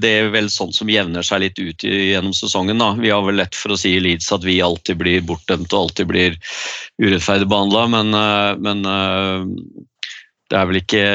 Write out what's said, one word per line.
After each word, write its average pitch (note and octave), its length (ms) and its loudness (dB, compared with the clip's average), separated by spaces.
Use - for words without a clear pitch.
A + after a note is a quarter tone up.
det A2+ 100 4
er G#2+ 120 0
vel G#2+ 160 0
sånn F2+ 240 -4
som G#2+ 160 -2
jevner F2 360 0
seg G2 180 0
litt F#2 160 -2
ut F2 260 -6
i, G2 280 0
gjennom F#2+ 200 0
sesongen G#2 480 -2
da. G#2+ 160 4
Vi A2+ 120 2
har G#2 160 4
vel G2+ 160 2
lett F#2 160 -6
for G#2 160 -4
å G2 40 0
si F#2 200 2
i F#2 40 2
Leeds E2+ 320 0
at F#2 120 -2
vi F#2 160 2
alltid F2 400 0
blir F2+ 240 2
bortdømt E2+ 480 -4
og F#2+ 140 2
alltid F2 220 -2
blir F2+ 280 0
urettferdig G2 480 2
behandlet, G#2 440 2
men, G#2+ 200 2
eh, G#2 480 2
men, G2+ 240 -2
eh, F#2+ 1040 -4
det G2 60 4
er F#2 100 2
vel F#2+ 80 2
ikke, G2+ 260 0